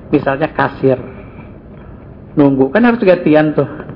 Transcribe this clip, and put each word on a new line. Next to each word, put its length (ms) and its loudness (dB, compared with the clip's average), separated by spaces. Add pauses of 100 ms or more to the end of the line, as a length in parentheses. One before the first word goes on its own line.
(120)
Misalnya 440 -2
kasir. 420 -2 (1400)
Nunggu, 320 2
kan 160 2
harus 160 0
gantian 480 4
tuh. 160 -2 (280)